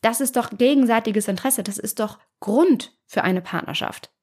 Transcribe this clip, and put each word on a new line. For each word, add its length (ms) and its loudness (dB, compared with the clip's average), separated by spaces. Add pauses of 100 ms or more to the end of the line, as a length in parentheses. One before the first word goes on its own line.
Das 180 0
ist 160 -2
doch 200 -4
gegenseitiges 720 2
Interesse, 340 -2
das 160 -8
ist 220 -6
doch 180 -4 (220)
Grund 560 2 (100)
für 160 -4
eine 180 2
Partnerschaft. 720 -8 (100)